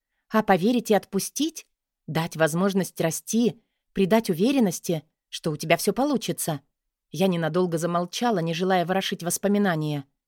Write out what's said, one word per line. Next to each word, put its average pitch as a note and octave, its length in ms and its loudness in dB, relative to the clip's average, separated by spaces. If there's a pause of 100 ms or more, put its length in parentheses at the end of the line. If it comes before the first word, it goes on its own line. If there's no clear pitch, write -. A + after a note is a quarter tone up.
(300)
А A3 120 2
поверить G#3 480 2
и G#3+ 40 6
отпустить? - 720 -4 (400)
Дать D#3+ 300 -4
возможность E3+ 640 0
расти, G#3+ 600 -2 (320)
придать G3+ 380 2
уверенности, F#3+ 720 0 (260)
что - 220 -6
у D3+ 60 -4
тебя E3 200 2
все G3 160 0
получится. G#3+ 680 -2 (500)
Я F3 160 0
ненадолго E3+ 500 0
замолчала, F3 600 -2
не E3 160 -2
желая F#3 320 0
ворошить F#3+ 360 -2
воспоминания. E3+ 800 0 (240)